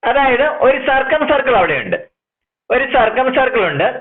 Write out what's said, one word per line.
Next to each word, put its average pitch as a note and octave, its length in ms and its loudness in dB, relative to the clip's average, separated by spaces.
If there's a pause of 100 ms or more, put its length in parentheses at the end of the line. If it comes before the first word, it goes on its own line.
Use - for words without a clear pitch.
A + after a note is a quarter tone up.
അതായത് C4+ 380 2 (180)
ഒരു C4+ 120 4 (120)
സർക്കം C4+ 320 0 (100)
സർക്കിൾ C4+ 280 0
അവിടെയുണ്ട്, C3+ 380 -2 (760)
ഒരു C4 120 0 (100)
സർക്കം A#3 320 2 (100)
സർക്കിൾ B3+ 320 0
ഉണ്ട്, D3 160 -2 (160)